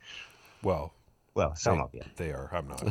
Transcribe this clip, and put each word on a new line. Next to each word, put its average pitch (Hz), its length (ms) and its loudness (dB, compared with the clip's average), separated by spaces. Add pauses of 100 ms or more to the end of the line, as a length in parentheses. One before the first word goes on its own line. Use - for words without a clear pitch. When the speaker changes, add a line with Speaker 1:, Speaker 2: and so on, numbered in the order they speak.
(640)
Speaker 1:
Well, 80 300 2 (420)
Speaker 2:
Well, 80 220 4
some 92 220 4
Speaker 1:
they, 69 40 2
Speaker 2:
of 62 120 -4
you. 60 80 -10 (140)
Speaker 1:
they 82 160 -2
are. 67 200 -6
I'm 82 160 -2
not. 69 220 -8